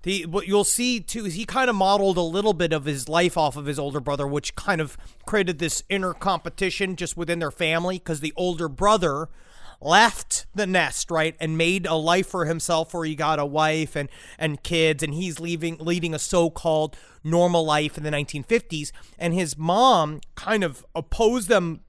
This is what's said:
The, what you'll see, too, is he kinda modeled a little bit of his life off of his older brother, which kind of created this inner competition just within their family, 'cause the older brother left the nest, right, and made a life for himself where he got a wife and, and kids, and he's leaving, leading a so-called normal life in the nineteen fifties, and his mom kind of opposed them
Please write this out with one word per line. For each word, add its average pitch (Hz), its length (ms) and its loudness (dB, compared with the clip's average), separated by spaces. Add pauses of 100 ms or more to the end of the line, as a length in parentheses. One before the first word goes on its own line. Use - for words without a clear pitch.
The, 185 240 -2
what 185 200 -4
you'll 202 160 4
see, 247 380 0
too, 214 260 -8
is 165 80 -4
he 220 100 -6
kinda 247 280 0
modeled 196 440 4
a 180 40 2
little 190 320 0
bit 165 200 0
of 151 120 -2
his 139 240 -4
life 170 280 2
off 147 200 0
of 143 100 -8
his 143 100 -4
older 143 220 -4
brother, 143 260 -4
which 143 300 -4
kind 180 260 -2
of 151 160 -6 (280)
created 185 340 0
this 165 300 -4
inner 185 260 -2
competition 190 800 -4
just 160 220 -8
within 170 240 -4
their 151 100 -4
family, 170 480 -2
'cause 156 220 -6
the 151 160 -6
older 170 320 -2
brother 165 600 2 (520)
left - 760 4
the 202 120 -2
nest, 175 440 0
right, 160 300 0
and 160 180 -2
made 175 280 2
a 160 80 0
life 170 340 2
for 180 160 -2
himself 160 500 -2
where 170 100 -4
he 156 120 -4
got 151 240 0
a 143 60 0
wife 156 500 0
and, 143 120 -4 (300)
and 151 240 -4
kids, 160 400 2
and 151 100 -2
he's 160 280 -6
leaving, 165 380 -4
leading 165 360 -2
a 151 60 -4
so-called 160 760 2 (280)
normal 170 400 4
life 151 340 0
in 151 60 -8
the 151 60 -4
nineteen 147 340 -6
fifties, - 480 -2 (260)
and 170 160 0
his 160 240 -2
mom 175 640 4 (160)
kind 208 260 0
of 156 320 -6
opposed 220 540 2
them 175 400 2